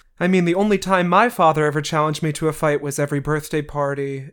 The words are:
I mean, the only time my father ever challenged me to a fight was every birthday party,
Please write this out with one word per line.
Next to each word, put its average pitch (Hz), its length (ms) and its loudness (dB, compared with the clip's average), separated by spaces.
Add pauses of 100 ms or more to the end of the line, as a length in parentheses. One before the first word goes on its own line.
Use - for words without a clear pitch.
(180)
I 175 80 -2
mean, 185 180 4
the 170 120 2
only 202 200 2
time 185 320 0
my 202 200 4
father 160 380 2
ever 147 160 0
challenged 156 380 -2
me 156 120 -2
to 156 160 -2
a 151 40 -2
fight 147 300 0
was 143 160 -6
every 143 220 -2
birthday 151 420 -4
party, 139 720 -4